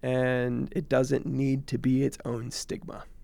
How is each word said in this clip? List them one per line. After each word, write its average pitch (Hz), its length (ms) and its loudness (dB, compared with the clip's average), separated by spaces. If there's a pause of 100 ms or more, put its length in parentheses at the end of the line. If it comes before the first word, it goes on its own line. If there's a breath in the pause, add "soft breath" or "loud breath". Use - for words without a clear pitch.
and 127 720 2
it 170 140 -2
doesn't 131 360 2
need 135 420 0
to 123 100 -4
be 127 260 4
its 127 220 0
own 120 260 -4
stigma. - 540 -8 (180)